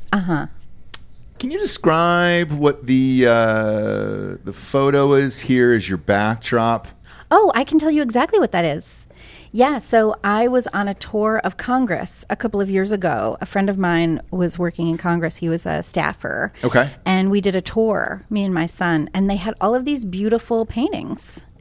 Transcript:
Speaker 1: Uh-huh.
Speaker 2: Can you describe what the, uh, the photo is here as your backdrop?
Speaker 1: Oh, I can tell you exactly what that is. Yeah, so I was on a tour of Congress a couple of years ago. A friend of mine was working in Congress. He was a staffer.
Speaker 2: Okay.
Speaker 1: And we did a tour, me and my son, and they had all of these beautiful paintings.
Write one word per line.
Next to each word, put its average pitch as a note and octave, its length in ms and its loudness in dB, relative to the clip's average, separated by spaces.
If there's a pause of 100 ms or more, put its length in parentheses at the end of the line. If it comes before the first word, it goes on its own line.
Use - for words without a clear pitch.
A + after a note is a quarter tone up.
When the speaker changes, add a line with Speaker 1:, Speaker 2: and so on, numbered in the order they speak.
(120)
Speaker 1:
Uh-huh. F3 360 0 (920)
Speaker 2:
Can B3+ 100 -6
you F4 100 -6
describe F3 920 2
what D3 360 0
the, C3 400 4
uh, G#2+ 1160 0
the G2+ 100 -10
photo C#3 600 2
is C3+ 280 2
here B2 320 4
as G2+ 140 2
your F#2+ 100 -2
backdrop? A2+ 880 0 (440)
Speaker 1:
Oh, G4 240 6
I B3+ 80 2
can D#4 160 2
tell D4+ 120 2
you D4+ 100 2
exactly C4 380 2
what C4 120 2
that F3 140 0
is. - 400 -6 (460)
Yeah, B3+ 280 2
so A3 440 2
I G#3+ 260 2
was B3 180 0
on G3 220 -2
a G3 40 -6
tour G#3+ 500 -2
of F#3+ 120 -6
Congress B3 720 -4
a G#3 60 -2
couple G#3+ 240 -4
of G3 100 -2
years F#3+ 220 0
ago. D3 480 -2
A - 60 -8
friend G3 240 0
of G3 80 -2
mine E3+ 440 0 (100)
was F3 280 -2
working E3+ 280 -2
in E3 100 -2
Congress. E3+ 400 -2
He E3+ 100 -6
was E3 180 -2
a D#3+ 160 -4
staffer. - 720 -4 (120)
Speaker 2:
Okay. B2+ 280 2 (140)
Speaker 1:
And F#3+ 260 2
we G3+ 80 2
did F#3+ 160 0
a F#3 60 0
tour, G#3+ 680 -2
me G#3 140 -2
and F#3+ 100 0
my E3 120 0
son, E3+ 480 -2
and G3 160 2
they G3 80 0
had G#3 240 -4
all G3+ 120 2
of B3+ 120 -2
these C#4+ 180 -2
beautiful A3 600 0
paintings. - 800 -6 (160)